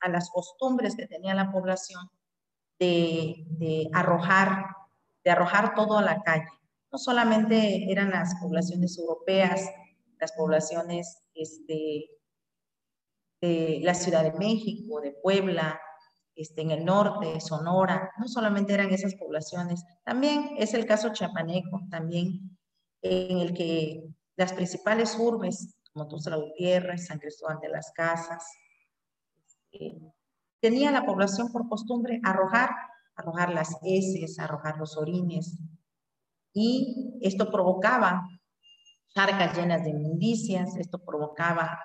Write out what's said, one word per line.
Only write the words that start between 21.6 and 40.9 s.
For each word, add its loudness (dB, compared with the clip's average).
también -4
en 0
el 0
que -2
las 0
principales 0
urbes, -2
como -8
Tuxtla -6
Gutiérrez, 0
San -8
Cristóbal -8
de -8
las -8
Casas, -2
eh, -12
tenía 4
la 2
población 0
por -4
costumbre -2
arrojar, 2
arrojar -2
las -2
heces, 0
arrojar -6
los -8
orines, -2
y 0
esto 0
provocaba 2
charcas 2
llenas 2
de -2
inmundicias, 0
esto -8